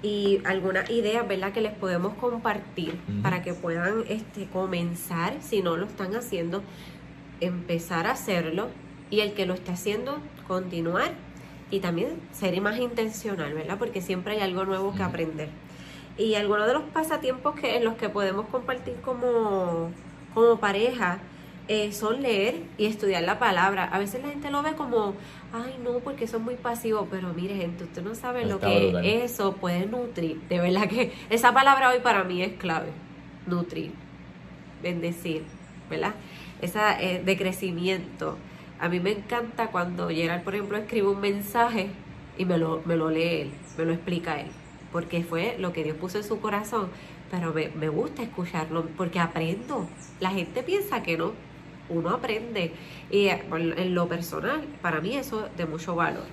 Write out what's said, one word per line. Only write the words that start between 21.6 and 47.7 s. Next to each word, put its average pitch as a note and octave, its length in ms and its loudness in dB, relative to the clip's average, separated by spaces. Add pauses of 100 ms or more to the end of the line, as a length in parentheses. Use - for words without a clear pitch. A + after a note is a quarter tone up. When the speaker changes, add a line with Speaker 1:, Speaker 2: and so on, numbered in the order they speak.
Speaker 1:
eh, G#3 240 2
son A3 300 0
leer A3 340 4 (200)
y G#3+ 100 4
estudiar G3 360 2
la F#3 160 2
palabra. G3 460 4
A - 140 0
veces G3+ 240 -2
la C#4+ 60 -6
gente C#4+ 220 -6
lo C#4+ 120 2
ve D4+ 120 0
como, A3+ 400 2 (380)
"Ay, B3 300 -6
no, A#3+ 180 0
porque C4+ 240 -4
eso A3+ 140 -4
es A3+ 40 -2
muy B3 140 -4
pasivo", A3+ 540 0
pero F3+ 220 -4
mire, F3+ 220 -2
gente, F3 300 -4
usted F3 180 -8
no G#3+ 120 -4
sabe B3 300 -2
lo G3 120 2
Speaker 2:
Está G3+ 120 2
Speaker 1:
que G3+ 120 6
Speaker 2:
brutal. F3 260 4
Speaker 1:
eso A3 500 2
puede F3+ 300 0
nutrir. G#3 640 -2
De F3 120 2
verdad F#3 280 4
que A3+ 240 2 (180)
esa A#3 240 8
palabra C4+ 360 10
hoy B3 100 6
para G#3 240 6
mí F3+ 180 0
es F#3+ 160 -2
clave, E3 300 0 (580)
nutrir, E3 460 -2 (880)
bendecir, E3+ 600 -2 (440)
¿verdad? D#3+ 260 -2 (460)
Esa, G#3 400 2
eh, F3+ 240 0
de F#3+ 120 4
crecimiento. F#3 1000 -2 (440)
A E3+ 80 0
mí F3+ 120 2
me F#3+ 120 2
encanta A3+ 560 -2
cuando F3 400 0
Gerald, E3+ 340 0
por G3 120 -4
ejemplo, G#3 220 -2
escribe G#3+ 320 2
un G3 120 2
mensaje G3+ 680 2 (460)
y F#3+ 80 0
me F3 140 4
lo, D#3+ 260 2
me E3+ 120 4
lo D#3+ 140 4
lee D#3+ 320 2
él, C#3 80 -4 (280)
me E3 60 2
lo E3 80 2
explica E3+ 480 -2
él, C#3+ 80 -10 (420)
porque E3+ 320 -2
fue E3+ 380 -2
lo F3+ 120 0
que D#3+ 120 -2
Dios D3+ 120 -2
puso F3+ 220 -4
en G#3 60 -4
su G#3+ 160 -2
corazón, G#3 480 0 (420)
pero E3+ 240 -2
me, D#3 140 0
me D#3 200 -2